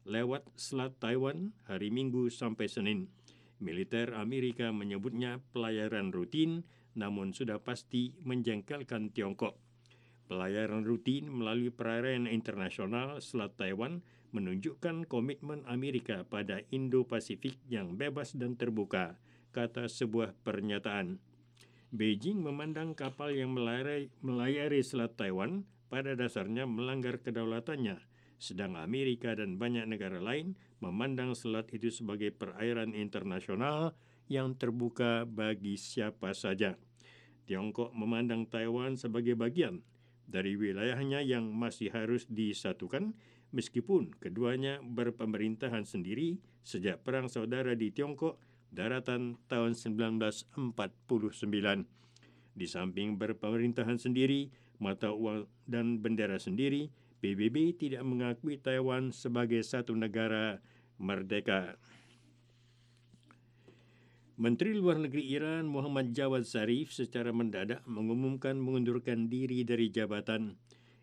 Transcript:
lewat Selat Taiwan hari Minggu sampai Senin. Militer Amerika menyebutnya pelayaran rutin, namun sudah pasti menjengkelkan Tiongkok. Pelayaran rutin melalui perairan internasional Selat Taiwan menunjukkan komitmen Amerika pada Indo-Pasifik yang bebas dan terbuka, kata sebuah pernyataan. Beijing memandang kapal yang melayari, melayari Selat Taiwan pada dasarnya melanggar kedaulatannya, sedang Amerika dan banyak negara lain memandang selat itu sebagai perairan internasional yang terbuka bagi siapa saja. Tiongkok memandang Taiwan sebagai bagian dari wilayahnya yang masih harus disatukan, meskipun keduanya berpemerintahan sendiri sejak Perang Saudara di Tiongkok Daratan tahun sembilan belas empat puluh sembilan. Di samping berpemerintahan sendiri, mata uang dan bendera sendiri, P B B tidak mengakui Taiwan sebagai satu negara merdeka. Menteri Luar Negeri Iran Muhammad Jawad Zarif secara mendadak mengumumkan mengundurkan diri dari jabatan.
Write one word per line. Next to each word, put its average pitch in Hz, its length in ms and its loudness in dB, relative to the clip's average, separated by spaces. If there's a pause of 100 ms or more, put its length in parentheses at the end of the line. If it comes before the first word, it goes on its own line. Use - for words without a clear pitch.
lewat 123 480 0
Selat 131 480 -4
Taiwan 131 640 0
hari 101 240 -2
Minggu 123 400 2
sampai 117 400 -2
Senin. 101 400 0 (480)
Militer 98 560 -2
Amerika 120 560 -2
menyebutnya 110 720 -2 (160)
pelayaran 110 560 0
rutin, 156 560 0 (240)
namun 101 400 -2
sudah 110 240 -2
pasti 123 640 -2
menjengkelkan 117 960 -2
Tiongkok. 98 400 0 (720)
Pelayaran 104 560 0
rutin 127 480 0
melalui 120 400 0
perairan 120 560 0
internasional 110 960 -2
Selat 104 320 -4
Taiwan 113 480 -2 (320)
menunjukkan 139 720 -2
komitmen 139 560 -4
Amerika 123 640 -2
pada 104 400 -2
Indo-Pasifik 131 960 0
yang 101 320 -4
bebas 143 400 -4
dan 123 240 -2
terbuka, 101 560 0 (400)
kata 120 320 -2
sebuah 113 560 0
pernyataan. 101 720 -2 (800)
Beijing 110 480 2
memandang 156 480 -2
kapal 147 400 -4
yang 131 240 0
melayari, 131 640 0
melayari 135 640 4
Selat 117 320 0
Taiwan 104 480 0 (200)
pada 135 340 -2
dasarnya 117 480 0
melanggar 123 560 -2
kedaulatannya, 117 800 -2 (320)
sedang 95 400 -6
Amerika 120 640 0
dan 98 240 -2
banyak 120 240 0
negara 98 320 -4
lain 151 400 -4 (240)
memandang 123 560 -2
selat 113 320 -4
itu 113 240 -2
sebagai 104 400 -2
perairan 113 640 -2
internasional 104 960 -2 (320)
yang 131 320 -2
terbuka 120 640 2
bagi 107 560 -2
siapa 107 560 -2
saja. 98 400 2 (720)
Tiongkok 107 480 -2
memandang 113 560 0
Taiwan 120 480 0
sebagai 120 400 2
bagian 117 480 2 (400)
dari 98 320 0
wilayahnya 123 640 0
yang 117 320 2
masih 110 400 -2
harus 117 320 0
disatukan, 110 880 -2 (400)
meskipun 120 640 2
keduanya 131 640 0
berpemerintahan 113 1040 0
sendiri 120 560 -2 (240)
sejak 92 400 -2
Perang 127 240 0
Saudara 123 480 0
di 107 160 0
Tiongkok 151 480 -2 (320)
Daratan 120 720 0
tahun 117 320 2
sembilan 113 400 0
belas 107 240 0 (160)
empat 113 320 -2 (160)
puluh 110 240 4
sembilan. 101 560 2 (640)
Di 90 160 -6
samping 92 480 -2
berpemerintahan 113 880 0
sendiri, 135 480 2 (320)
mata 104 320 0
uang 107 320 0 (180)
dan 117 380 0
bendera 107 340 2
sendiri, 139 540 0 (320)
P 98 160 2
B 107 100 6
B 156 300 4
tidak 131 240 -2
mengakui 127 560 0
Taiwan 131 560 2
sebagai 120 480 2
satu 120 320 0
negara 110 640 2 (400)
merdeka. 95 800 2 (2500)
Menteri 120 400 4
Luar 180 240 6
Negeri 147 320 0
Iran 156 400 0
Muhammad 139 400 0
Jawad 131 320 2
Zarif 120 480 2
secara 120 400 -2
mendadak 113 560 0
mengumumkan 131 720 0
mengundurkan 120 720 2
diri 127 320 0
dari 117 320 4
jabatan. 107 640 0 (440)